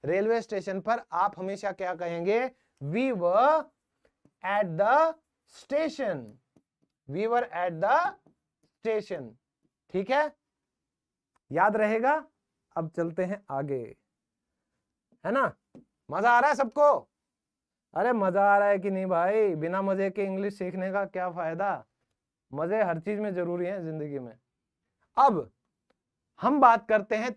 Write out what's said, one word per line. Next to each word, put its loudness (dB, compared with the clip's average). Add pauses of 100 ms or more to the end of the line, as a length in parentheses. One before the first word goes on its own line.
रेलवे 2
स्टेशन -6
पर, -2 (120)
आप -2
हमेशा -6
क्या -6
कहेंगे? -2 (420)
"We -2 (100)
were 4 (840)
at 0
the 4 (580)
station", -4 (840)
"We -4
were 0 (120)
at -4
the 4 (840)
station", -4 (680)
ठीक -2
है, 2 (1200)
याद 2
रहेगा। 2 (640)
अब -4
चलते -4
हैं -8
आगे, -4 (1400)
है -4
ना? 2 (640)
मजा 2
आ 6
रहा 4
है 2
सबको? 4 (1040)
अरे 0
मजा 2
आ 6
रहा 4
है 2
कि -4
नहीं -4
भाई? 2
बिना -2
मजे -2
के -4
इंग्लिश -4
सीखने -6
का -2
क्या -6
फायदा? -4 (800)
मजे -2
हर 0
चीज -4
में -4
जरूरी -4
हैं -6
जिंदगी -8
में। -12 (800)
अब 4 (920)
हम 2
बात 8
करते 2
हैं -4